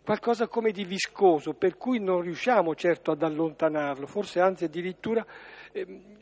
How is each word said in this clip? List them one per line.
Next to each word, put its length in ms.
qualcosa 460
come 240
di 120
viscoso, 720
per 220
cui 240
non 220
riusciamo 520
certo 380
ad 100
allontanarlo, 840
forse 340
anzi 240
addirittura, 600
ehm, 520